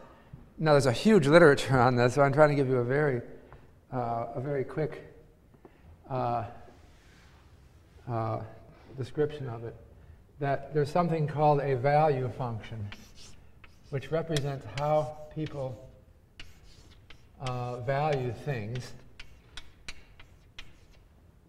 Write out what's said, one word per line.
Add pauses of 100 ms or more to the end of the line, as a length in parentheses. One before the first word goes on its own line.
(580)
now
there's
a
huge
literature
on
this,
so
I'm
trying
to
give
you
a
very, (720)
uh,
a
very
quick, (960)
uh, (1700)
uh, (560)
description
of
it, (640)
that
there's
something
called
a
value
function, (1040)
which
represents (140)
how (160)
people, (1500)
uh,
value (100)
things. (2500)